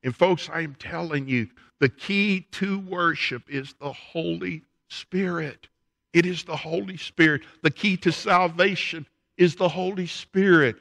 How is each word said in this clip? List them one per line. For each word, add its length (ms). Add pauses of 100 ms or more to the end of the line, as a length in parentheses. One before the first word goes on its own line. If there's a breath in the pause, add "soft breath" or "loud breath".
And 120
folks, 340
I 120
am 140
telling 520
you, 220 (300 soft breath)
the 100
key 520 (100)
to 280
worship 680
is 300
the 120
Holy 720 (240)
Spirit. 800 (460)
It 120
is 180
the 120
Holy 400
Spirit. 460 (220 loud breath)
The 80
key 260
to 140
salvation 960 (280)
is 200
the 120
Holy 380
Spirit. 760